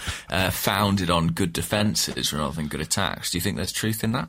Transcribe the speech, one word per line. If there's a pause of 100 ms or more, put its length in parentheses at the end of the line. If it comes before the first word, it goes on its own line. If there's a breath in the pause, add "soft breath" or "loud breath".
(280 loud breath)
uh,
founded
on
good
defences
rather
than
good
attacks.
Do
you
think
there's
truth
in
that?